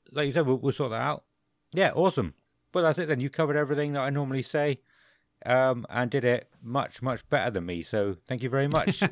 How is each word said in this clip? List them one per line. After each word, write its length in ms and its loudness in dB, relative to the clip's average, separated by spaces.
like 160 -2
you 40 -2
said, 140 2
we'll, 120 2
we'll 140 -2
sort 200 -2
that 100 -4
out. 240 -4
Yeah, 200 2
awesome. 400 0
Well, 120 2
that's 140 2
it 80 -2
then. 120 0
You 100 -2
covered 280 0
everything 360 0
that 80 -2
I 80 -2
normally 340 -2
say, 360 0
um, 440 2
and 200 -2
did 140 0
it 260 2
much, 380 -4
much 280 -4
better 220 0
than 140 -4
me. 180 -6
So 320 0
thank 140 -6
you 80 -4
very 180 0
much, 440 0